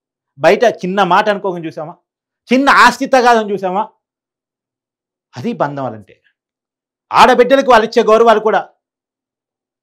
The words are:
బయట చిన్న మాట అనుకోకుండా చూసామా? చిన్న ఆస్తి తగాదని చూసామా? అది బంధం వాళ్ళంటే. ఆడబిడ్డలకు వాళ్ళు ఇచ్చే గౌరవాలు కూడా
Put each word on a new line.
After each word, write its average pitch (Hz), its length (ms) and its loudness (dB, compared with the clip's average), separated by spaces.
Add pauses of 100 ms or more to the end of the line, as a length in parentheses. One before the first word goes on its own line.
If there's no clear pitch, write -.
(380)
బయట 190 260 0
చిన్న 190 380 -4
మాట 214 260 0
అనుకోకుండా 185 380 -6
చూసామా? 160 280 -14 (580)
చిన్న 269 180 0
ఆస్తి 233 360 2
తగాదని 233 460 0
చూసామా? 190 360 -6 (1500)
అది 175 160 -10
బంధం 143 300 -8
వాళ్ళంటే. 110 400 -14 (920)
ఆడబిడ్డలకు 247 580 2
వాళ్ళు 226 160 4
ఇచ్చే 226 160 -2
గౌరవాలు 220 380 2
కూడా 196 280 -2 (1160)